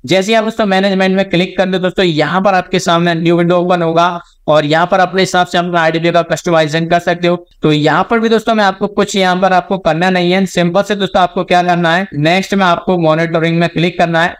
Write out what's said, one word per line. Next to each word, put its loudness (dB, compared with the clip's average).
जैसे 0
ही 2
आप 2
दोस्तों -2
मैनेजमेंट 0
में 0
क्लिक -2
कर 0
दो -2
दोस्तों -2
यहाँ 0
पर 2
आपके -2
सामने 0
न्यू 0
विंडो 2
ओपन 0
होगा 0
और 2
यहाँ 2
पर 0
अपने 0
हिसाब 0
से -4
अपना -2
आरडीपी 0
का 2
कस्टमाइजेशन -2
कर 2
सकते -2
हो। 0
तो 2
यहाँ 2
पर 2
भी 0
दोस्तों 0
मैं 2
आपको -2
कुछ -2
यहाँ 2
पर 2
आपको 0
करना 0
नहीं 0
है, 2
सिंपल 0
से -2
दोस्तों 0
आपको -2
क्या 2
करना 0
है -2
नेक्स्ट 0
में 2
आपको 0
मॉनिटरिंग 0
में 0
क्लिक -2
करना 0
है। -2